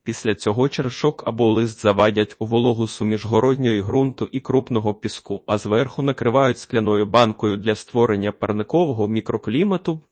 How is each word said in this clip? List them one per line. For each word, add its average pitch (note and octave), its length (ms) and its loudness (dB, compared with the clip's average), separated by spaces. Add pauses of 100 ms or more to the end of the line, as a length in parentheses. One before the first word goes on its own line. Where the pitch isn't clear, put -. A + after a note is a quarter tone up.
Після A2+ 300 -2
цього A2+ 340 0
чершок D3+ 580 -2
або A2+ 260 2
лист A2 300 0
завадять G#2 560 2
у A2 80 -6
вологу A#2 400 2
суміш G#2+ 380 -4
городньої A#2 580 2
ґрунту C3 500 -2
і B2+ 80 -6
крупного A#2 540 0
піску, - 520 -10
а G#2+ 120 0
зверху A#2 440 -2
накривають B2+ 560 0
скляною G#2 480 0
банкою. G#2+ 500 2
Для G#2+ 180 -2
створення G#2 580 0
парникового G#2+ 760 -2
мікроклімату C#3 920 -2 (120)